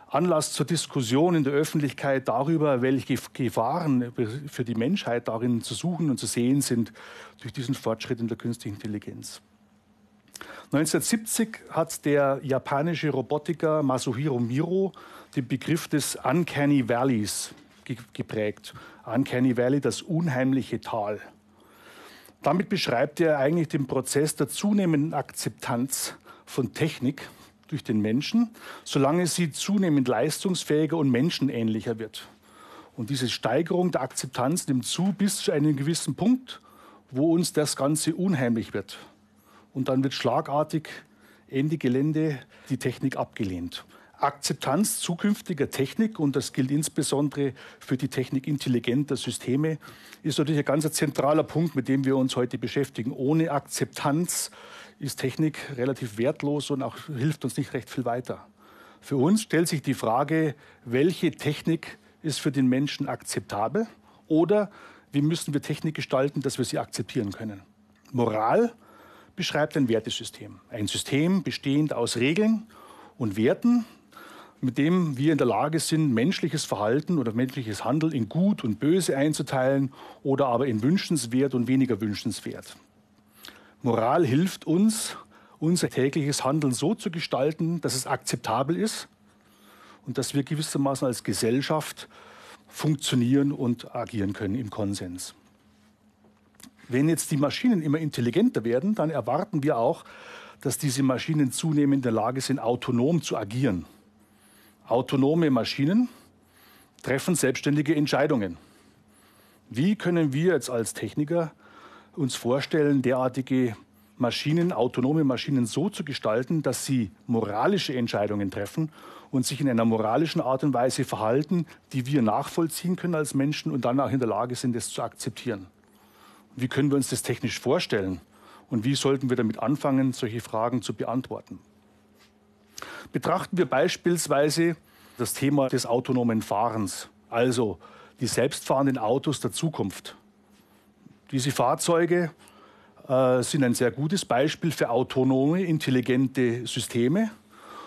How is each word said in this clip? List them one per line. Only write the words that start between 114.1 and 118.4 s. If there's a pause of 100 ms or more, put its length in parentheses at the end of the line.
Maschinen,
autonome
Maschinen
so
zu
gestalten,
dass
sie (160)
moralische
Entscheidungen